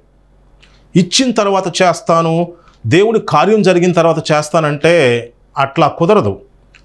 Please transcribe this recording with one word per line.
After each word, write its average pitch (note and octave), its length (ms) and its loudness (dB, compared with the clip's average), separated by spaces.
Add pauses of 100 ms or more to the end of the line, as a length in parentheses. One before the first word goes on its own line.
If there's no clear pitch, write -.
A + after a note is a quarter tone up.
(960)
ఇచ్చిన A#3 360 0
తర్వాత G3 500 -2
చేస్తాను, E3+ 720 0 (340)
దేవుడి G3+ 320 2 (100)
కార్యం F#3+ 320 2
జరిగిన F3+ 300 2
తర్వాత D#3+ 400 0
చేస్తానంటే D3+ 960 0 (280)
అట్లా D3 300 0
కుదరదు. E3+ 520 0 (460)